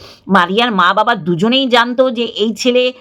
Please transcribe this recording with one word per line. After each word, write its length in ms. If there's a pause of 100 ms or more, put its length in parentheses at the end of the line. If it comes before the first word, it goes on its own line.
(280)
মারিয়ার 440
মা 220
বাবা 220
দুজনেই 520
জানতো 440
যে 120
এই 320
ছেলে 460